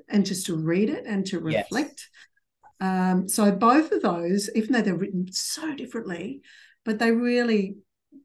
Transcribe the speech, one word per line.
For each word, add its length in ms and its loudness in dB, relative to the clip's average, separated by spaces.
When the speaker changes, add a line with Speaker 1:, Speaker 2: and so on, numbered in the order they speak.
Speaker 1:
and 160 4
just 220 -4
to 80 -2
read 340 2
it 160 -6
and 220 -2
to 220 -4
Speaker 2:
Yes. 160 0
Speaker 1:
reflect. 440 -6
Um, 500 0
so 220 4
both 400 4
of 100 0
those, 540 0
even 180 0
though 80 2
they're 140 0
written 360 -4
so 440 -6
differently, 640 -10
but 160 -2
they 120 4
really, 640 2